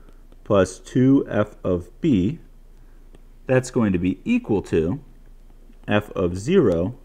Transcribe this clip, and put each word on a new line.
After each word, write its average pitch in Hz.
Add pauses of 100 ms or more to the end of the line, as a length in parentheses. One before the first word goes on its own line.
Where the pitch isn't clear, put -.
(420)
plus 98
two 135
f -
of 90
b, 117 (1080)
that's 131
going 107
to 90
be 90
equal 214
to 87 (880)
f 104
of 90
zero 110